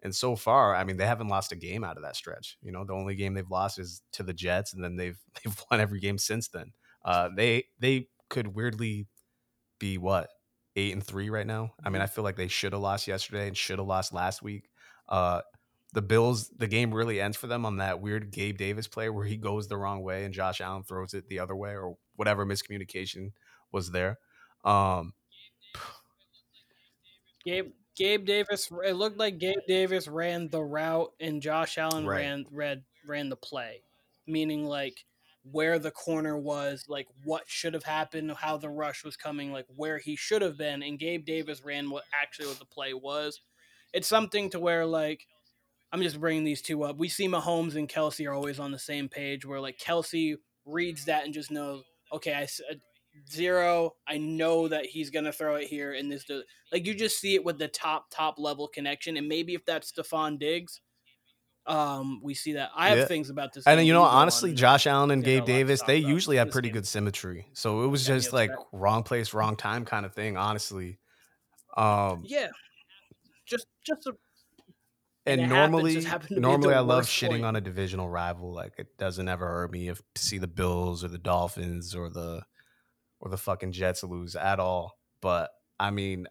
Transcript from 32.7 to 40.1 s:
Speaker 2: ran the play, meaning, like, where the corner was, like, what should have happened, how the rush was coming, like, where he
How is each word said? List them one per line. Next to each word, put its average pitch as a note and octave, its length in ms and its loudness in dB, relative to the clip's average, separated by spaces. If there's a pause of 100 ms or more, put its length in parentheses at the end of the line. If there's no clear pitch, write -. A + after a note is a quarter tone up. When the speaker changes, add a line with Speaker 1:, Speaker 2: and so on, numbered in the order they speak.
Speaker 2:
ran D3 220 -6
the C3 80 -6
play, A#2+ 460 -10 (440)
meaning, D#3 380 -2
like, C#3 400 -6 (380)
where D#3 360 0
the D3+ 120 -4
corner D#3 480 -4
was, C#3+ 500 -4
like, C#3+ 200 -8 (160)
what D#3 240 -4
should E3 260 -6
have D#3 80 -6
happened, D#3 480 -4
how D#3 260 -4
the D3 140 -8
rush D3 340 -6
was D3+ 120 -14
coming, D3 360 -8
like, C3+ 220 -10
where D3+ 240 -6
he D3+ 180 -8